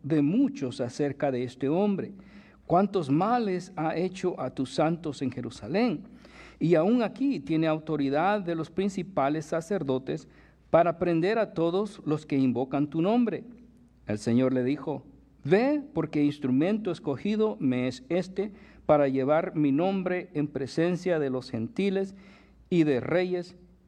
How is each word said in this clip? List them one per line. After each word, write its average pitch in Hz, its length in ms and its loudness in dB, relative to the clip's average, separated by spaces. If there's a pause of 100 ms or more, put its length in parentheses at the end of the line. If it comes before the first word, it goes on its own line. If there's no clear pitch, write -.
de 147 180 0
muchos 143 600 0
acerca 139 500 -2
de 123 140 -4
este 127 240 -6
hombre, 185 440 0 (540)
cuántos 185 440 2
males 190 680 0
ha 160 200 -2
hecho 180 440 -4
a 127 100 -4
tus - 240 -6
santos 160 480 0
en 127 80 -2
Jerusalén. 147 760 -2 (540)
Y 170 160 4
aún 208 280 4
aquí 220 380 -2
tiene 160 260 0
autoridad 156 760 0
de 170 140 -4
los 160 160 -6
principales 160 760 -2
sacerdotes 165 840 -4 (400)
para 170 300 4
prender 175 400 2
a 202 140 -2
todos 175 520 -2
los 151 220 -2
que 143 100 -2
invocan 135 520 0
tu 160 140 -2
nombre.' 214 420 0 (600)
El 107 120 -2
Señor 127 340 2
le 127 120 0
dijo, 139 400 -4 (400)
'Ve, 254 380 2 (100)
porque 156 320 0
instrumento 143 680 0
escogido 208 680 -2
me 127 280 0
es - 200 -8
este 185 440 -4 (340)
para 147 220 6
llevar 135 460 2
mi 147 160 4
nombre 180 640 0
en 147 160 -2
presencia 165 680 0
de 139 120 0
los 127 200 -6
gentiles 190 640 -2 (560)
y 170 140 4
de 135 160 2
reyes 180 540 -2 (340)